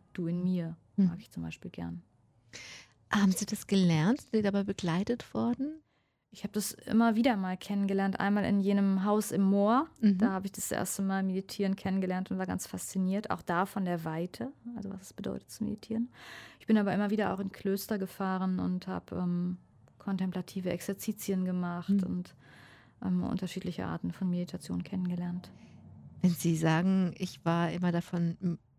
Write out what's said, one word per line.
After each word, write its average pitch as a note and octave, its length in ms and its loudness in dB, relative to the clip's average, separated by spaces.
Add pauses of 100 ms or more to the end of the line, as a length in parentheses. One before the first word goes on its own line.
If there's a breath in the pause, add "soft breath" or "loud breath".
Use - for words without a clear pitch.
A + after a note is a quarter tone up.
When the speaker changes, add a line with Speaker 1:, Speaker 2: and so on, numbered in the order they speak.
(140)
Speaker 1:
du F3 120 -4
in F3 160 0
mir", F3 340 0 (200)
Speaker 2:
Mhm. G3 120 8
Speaker 1:
mag E3+ 120 -2
ich - 100 -20
zum E3 140 -8
Beispiel E3 260 -10
gern. E3+ 320 -10 (1080 loud breath)
Speaker 2:
Haben G3 200 6
Sie F#3+ 140 -4
das - 200 -8
gelernt? F3+ 540 4
Sind - 120 -20
Sie A3 100 2
dabei G3+ 220 2
begleitet G3 680 -2
worden? C4 480 -2 (480)
Speaker 1:
Ich - 140 -12
hab - 80 -10
das - 200 -2
immer A3+ 440 4
wieder A#3 200 4
mal F#3 200 -2
kennengelernt, G3 640 0
einmal G3+ 240 2
in G3+ 160 4
jenem G3 440 4
Haus G#3 260 2
im G3 120 2
Moor. G3+ 440 6 (140)
Speaker 2:
Mhm. G3+ 180 6
Speaker 1:
Da G3 140 4
hab F#3+ 120 -2
ich G3 80 -6
das - 180 -8
erste - 320 -2
Mal F#3+ 200 0
meditieren F#3+ 540 -2
kennengelernt F#3 540 -2
und F#3 80 -2
war F#3 80 -2
ganz F#3 200 -4
fasziniert, F#3+ 640 -2
auch F3 120 -4
da F3 220 2
von G3 200 -2
der F3 200 -2
Weite, F3 480 -6 (240)
also G3 140 -8
was F#3+ 120 -10
es - 120 -18
bedeutet G3 360 -8
zu - 140 -6
meditieren. A3 460 -4 (500 loud breath)
Ich - 60 -20
bin A3 100 6
aber G3+ 160 2
immer G3+ 180 0
wieder G#3 220 2
auch F#3+ 80 -4
in G3 120 -6
Klöster G3 460 -2
gefahren F#3+ 600 -2
und F3+ 280 -2
hab, F#3 260 -8
ähm, F3+ 440 0 (420)
kontemplative F#3 720 -4
Exerzitien G3 760 -2
gemacht F3+ 440 -2
Speaker 2:
Mhm. G3 140 4
Speaker 1:
und, F3+ 320 -6 (680 loud breath)
ähm, F3+ 220 0
unterschiedliche F#3 600 -4
Arten E3 260 -4
von F#3 160 -4
Meditation F3 540 -4
kennengelernt. F3+ 680 -4 (720 loud breath)
Speaker 2:
Wenn F#3 120 6
Sie E3 240 2
sagen, E3+ 600 4
"Ich - 280 -8
war E3+ 280 2
immer F3 200 2
davon, E3+ 480 0
m-, F3 180 0 (200)